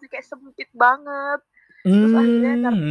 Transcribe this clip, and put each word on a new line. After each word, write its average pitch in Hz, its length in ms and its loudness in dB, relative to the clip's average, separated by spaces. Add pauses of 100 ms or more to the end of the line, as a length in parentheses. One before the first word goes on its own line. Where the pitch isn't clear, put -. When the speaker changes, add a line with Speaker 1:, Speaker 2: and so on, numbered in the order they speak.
Speaker 1:
sih, - 60 -20
kayak 254 160 -16
sempit 269 480 -18
banget. 285 640 -2 (600)
Terus 220 160 2
akhirnya 233 380 2
Speaker 2:
Mmm, 240 80 -4
Speaker 1:
kar-, 240 160 -2
<laughs> 151 120 -4